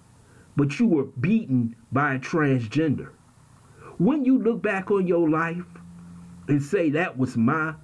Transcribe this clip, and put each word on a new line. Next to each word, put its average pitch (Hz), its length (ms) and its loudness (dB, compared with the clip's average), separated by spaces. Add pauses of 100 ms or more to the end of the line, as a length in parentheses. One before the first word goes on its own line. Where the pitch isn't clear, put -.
(560)
but 143 240 0
you 240 60 4
were 160 200 2
beaten 131 680 0 (160)
by 139 220 0
a 131 60 -4
transgender? 131 920 0 (880)
Wouldn't 254 300 0
you 262 100 6
look 214 240 0
back 196 300 -2
on 190 160 2
your 170 200 2
life 165 380 -2 (800)
and 147 140 2
say, 165 300 0
"That 156 260 -2
was 127 180 -2
my 156 380 2 (100)